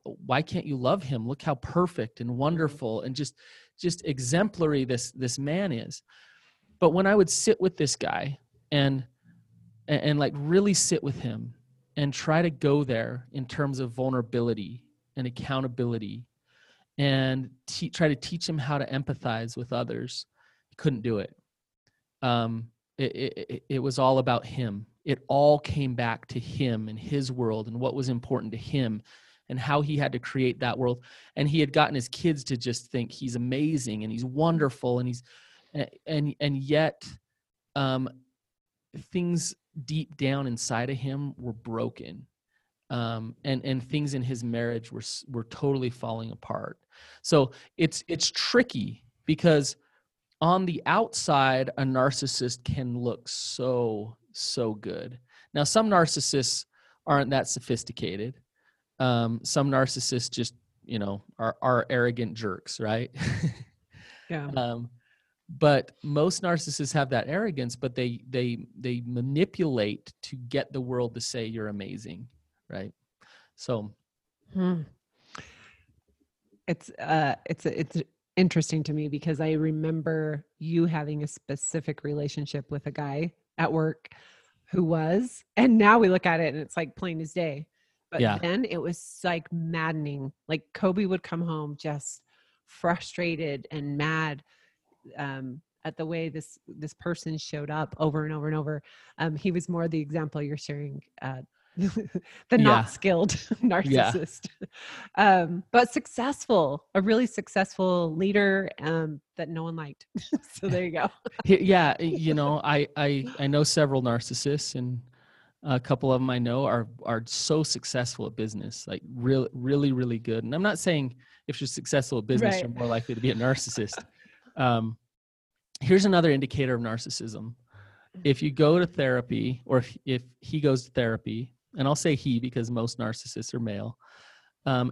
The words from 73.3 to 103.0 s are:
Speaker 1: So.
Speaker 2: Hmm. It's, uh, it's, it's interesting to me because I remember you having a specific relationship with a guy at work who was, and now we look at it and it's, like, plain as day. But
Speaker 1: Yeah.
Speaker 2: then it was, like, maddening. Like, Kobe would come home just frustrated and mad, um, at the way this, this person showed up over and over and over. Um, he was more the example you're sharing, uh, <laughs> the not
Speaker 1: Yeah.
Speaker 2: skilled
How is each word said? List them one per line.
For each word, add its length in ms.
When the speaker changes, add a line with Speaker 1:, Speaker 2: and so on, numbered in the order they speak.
Speaker 1:
So. 380
Speaker 2:
Hmm. 280
It's, 220
uh, 360
it's, 200
it's 320
interesting 480
to 100
me 140
because 320
I 140
remember 920
you 260
having 380
a 40
specific 760
relationship 640
with 180
a 40
guy 420
at 140
work 380
who 120
was, 600
and 220
now 200
we 120
look 160
at 160
it 120
and 80
it's, 140
like, 220
plain 240
as 100
day. 360
But 80
Speaker 1:
Yeah. 220
Speaker 2:
then 240
it 120
was, 460
like, 300
maddening. 800
Like, 140
Kobe 320
would 180
come 180
home 380
just 420
frustrated 1080
and 260
mad, 460
um, 440
at 100
the 100
way 220
this, 400
this 260
person 440
showed 340
up 260
over 280
and 80
over 140
and 100
over. 260
Um, 180
he 140
was 180
more 180
the 140
example 400
you're 160
sharing, 440
uh, 220
<laughs> 180
the 800
not 20
Speaker 1:
Yeah. 260
Speaker 2:
skilled 480